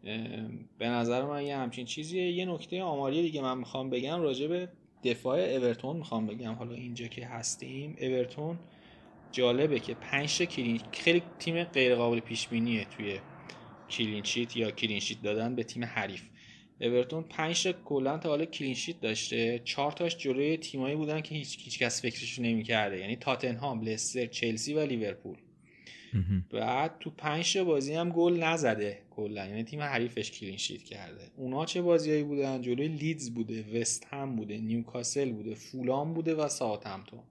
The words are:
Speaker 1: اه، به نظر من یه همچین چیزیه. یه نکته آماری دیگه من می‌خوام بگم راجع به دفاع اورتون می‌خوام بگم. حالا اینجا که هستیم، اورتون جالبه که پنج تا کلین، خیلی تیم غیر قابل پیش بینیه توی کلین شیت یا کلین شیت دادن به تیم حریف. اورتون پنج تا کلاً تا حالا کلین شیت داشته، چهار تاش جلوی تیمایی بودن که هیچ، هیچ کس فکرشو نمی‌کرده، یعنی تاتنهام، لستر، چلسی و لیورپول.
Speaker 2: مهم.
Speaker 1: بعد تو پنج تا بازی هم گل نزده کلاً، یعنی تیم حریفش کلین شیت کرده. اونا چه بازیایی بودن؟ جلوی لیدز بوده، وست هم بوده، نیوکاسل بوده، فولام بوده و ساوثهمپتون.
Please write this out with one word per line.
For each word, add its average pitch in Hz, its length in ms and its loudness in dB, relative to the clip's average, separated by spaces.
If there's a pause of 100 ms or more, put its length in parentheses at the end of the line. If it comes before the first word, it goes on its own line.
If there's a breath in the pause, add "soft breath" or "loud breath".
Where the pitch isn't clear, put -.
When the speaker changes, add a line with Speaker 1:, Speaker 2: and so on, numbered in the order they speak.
Speaker 1:
اه، 113 440 -4 (300)
به 117 100 0
نظر 120 360 2
من 143 180 -2
یه 143 140 -2
همچین 123 280 -4
چیزیه. 175 480 -2
یه 180 120 0
نکته 180 380 -4
آماری 147 400 2
دیگه 156 200 0
من 127 160 0
می‌خوام 131 320 -4
بگم 135 320 0
راجع 139 240 2
به 180 220 0 (360)
دفاع 127 340 2
اورتون 131 580 2
می‌خوام 113 300 -2
بگم. 110 260 -4
حالا 117 220 -6
اینجا 120 320 -8
که 120 200 -10
هستیم، 131 760 -6
اورتون 131 580 0 (720 loud breath)
جالبه 127 480 6
که - 140 -6
پنج 143 440 0
تا 180 60 4
کلین، 120 360 0 (120)
خیلی 170 300 6 (160)
تیم 170 260 0
غیر 127 300 6
قابل 120 260 4
پیش 113 280 -6
بینیه 117 360 2
توی 101 340 -4 (720 loud breath)
کلین 107 320 -2
شیت 120 340 -2
یا 110 140 0
کلین 104 300 -2
شیت - 220 -6
دادن 110 320 0
به 120 100 -2
تیم 120 200 -6
حریف. 101 440 -6 (520 loud breath)
اورتون 123 420 0
پنج 160 420 -2
تا 185 80 4
کلاً 143 460 0
تا 165 100 -4
حالا 151 160 2
کلین 139 300 -4
شیت 170 260 -6
داشته، 117 640 0
چهار 143 280 0
تاش 170 240 0
جلوی 143 400 2
تیمایی 143 400 -2
بودن 151 240 0
که 151 140 -8
هیچ، 135 300 -6
هیچ - 140 -8
کس 117 240 2
فکرشو 120 400 -4
نمی‌کرده، 110 560 2
یعنی 101 180 -4
تاتنهام، 123 680 0
لستر، 113 440 -2
چلسی 117 480 -2
و 156 60 4
لیورپول. 110 560 -2 (800 loud breath)
Speaker 2:
مهم. 92 360 4
Speaker 1:
بعد 123 500 0
تو 160 100 -6
پنج 151 440 0
تا 190 100 4
بازی 147 300 4
هم 175 160 2
گل 170 320 6
نزده 113 560 2 (120)
کلاً، 104 360 -4
یعنی 107 180 -4
تیم 147 160 -6
حریفش 120 500 0
کلین 98 260 -10
شیت - 260 -6
کرده. - 540 -14
اونا 135 280 -2
چه 180 180 -2
بازیایی 156 400 6
بودن؟ 135 400 0
جلوی 123 260 2
لیدز 151 420 -2
بوده، 113 500 -2
وست - 300 0
هم 139 260 -4
بوده، 107 220 -4
نیوکاسل 117 760 0
بوده، 107 220 -6
فولام 131 600 -2
بوده 160 200 2
و 151 140 2
ساوثهمپتون. 107 720 -4 (100)